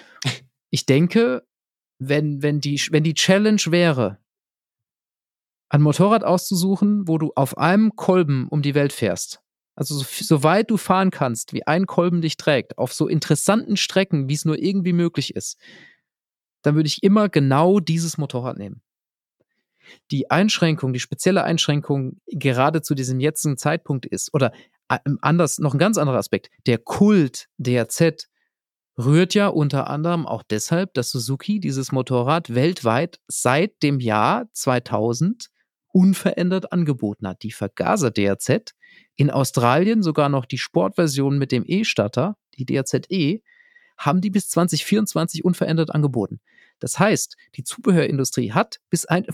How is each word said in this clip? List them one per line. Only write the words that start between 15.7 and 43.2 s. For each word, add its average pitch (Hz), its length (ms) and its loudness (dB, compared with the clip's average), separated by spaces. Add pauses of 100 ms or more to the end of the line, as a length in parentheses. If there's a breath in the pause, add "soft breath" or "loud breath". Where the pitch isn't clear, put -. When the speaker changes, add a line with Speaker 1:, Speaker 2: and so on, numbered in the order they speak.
Speaker 2:
dann 147 120 2
würde 156 120 2
ich - 160 -4
immer 208 260 4
genau 151 500 4
dieses 165 400 -2
Motorrad 127 380 -6
nehmen. 101 260 -12 (1300 soft breath)
Die 139 200 -4
Einschränkung, 160 600 2
die 123 80 -4
spezielle 190 440 0
Einschränkung 147 840 -2
gerade 139 560 0
zu - 120 -2
diesem 131 260 -2
jetzigen 147 360 -2
Zeitpunkt 147 500 -4
ist, - 280 -8
oder 131 180 2 (360 loud breath)
a-, 131 120 0 (220)
anders, 156 360 2
noch 143 160 -2
ein 143 40 0
ganz 196 200 2
anderer 139 200 0
Aspekt, - 320 -4 (160)
der 117 120 2
Kult 202 720 2 (100)
D 123 160 -2
R 117 140 0
Z - 400 0 (680)
rührt 151 380 2
ja 202 140 2
unter 143 420 -2
anderem 160 340 -2
auch - 200 -8
deshalb, 165 500 -2
dass 123 160 -4
Suzuki 135 480 -4
dieses 135 320 -6
Motorrad 131 640 -2
weltweit 135 720 0
seit 151 560 0
dem 143 160 2
Jahr 123 540 0
zweitausend 120 960 -2 (380)
unverändert 185 840 2
angeboten 131 540 -2
hat. 95 160 -10
Die 107 80 -8
Vergaser 135 640 -2
D 101 120 0
R 98 140 0
Z, - 360 -2 (420 soft breath)
in 143 140 2
Australien 139 720 2
sogar 151 240 0
noch 135 160 0
die 127 140 -8
Sportversion 143 800 0
mit 139 120 -2
dem 123 160 0
E-Statter, 175 720 -2 (180)
die 131 100 -10
D 123 120 -2
R 135 80 -2
Z - 260 -4
E, 185 320 -2 (540 soft breath)